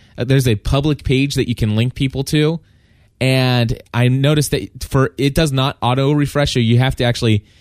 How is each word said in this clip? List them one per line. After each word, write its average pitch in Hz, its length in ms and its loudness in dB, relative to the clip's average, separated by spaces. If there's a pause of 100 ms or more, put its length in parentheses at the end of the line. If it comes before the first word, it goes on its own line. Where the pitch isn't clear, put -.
(180)
Uh, 120 80 -6
there's 135 200 2
a 117 100 2
public 143 500 -2
page 139 300 0
that 135 120 0
you 120 80 -4
can 107 220 -2
link 120 180 -2
people 135 300 -4
to. 156 340 0 (640)
And 127 600 0 (120)
I 123 160 2
noticed 139 420 2
that - 320 -6
for, 135 340 0
it 139 180 0
does 156 180 0
not 135 280 -2
auto 131 300 0
refresh. 147 420 0
So 131 60 0
you 117 200 4
have 131 180 0
to 123 80 -2
actually 117 400 0 (160)